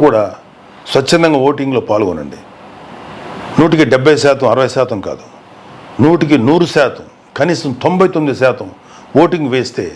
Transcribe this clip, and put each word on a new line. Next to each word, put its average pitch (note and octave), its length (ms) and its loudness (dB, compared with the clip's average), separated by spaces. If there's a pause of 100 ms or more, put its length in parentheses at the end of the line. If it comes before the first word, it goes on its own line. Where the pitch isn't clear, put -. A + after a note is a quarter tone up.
కూడా G#2+ 280 0 (560)
స్వచ్ఛందంగా D#3 460 2
ఓటింగ్లో C3+ 440 0
పాల్గొనండి. F2 580 -4 (1200)
నూటికి D#3 260 4
డెబ్బై C3 280 4 (100)
శాతం, C3 240 2
అరవై B2 200 2
శాతం A#2+ 340 -4
కాదు, C#2 220 -10 (800)
నూటికి D#3 340 2
నూరు D#3 280 2
శాతం, - 400 -2 (320)
కనీసం D3+ 340 -2 (120)
తొంభై F3+ 240 2
తొమ్మిది C#3+ 320 -2
శాతం B2+ 280 0 (540)
ఓటింగ్ E3 320 0
వేస్తే A2+ 320 -4 (100)